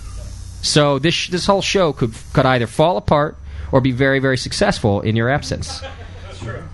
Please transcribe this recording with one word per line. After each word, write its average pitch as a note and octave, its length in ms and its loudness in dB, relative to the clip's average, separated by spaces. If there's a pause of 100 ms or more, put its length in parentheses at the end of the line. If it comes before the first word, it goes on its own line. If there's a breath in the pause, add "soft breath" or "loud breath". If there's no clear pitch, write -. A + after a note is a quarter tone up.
(600)
So D3 360 4
this D#3 160 2
sh-, - 160 -4
this F3 160 -4
whole G3 160 4
show E3+ 300 2
could, B2 220 -2 (180)
could C3 140 4
either B2+ 220 4
fall D#3+ 280 2
apart D3 400 2 (380 loud breath)
or C3 80 6
be B2+ 100 2
very, C3+ 280 2
very C3 180 2
successful B2 640 2
in A2 160 0
your A2+ 120 2
absence. - 520 -2
That's - 580 -14
true. - 240 -10 (100)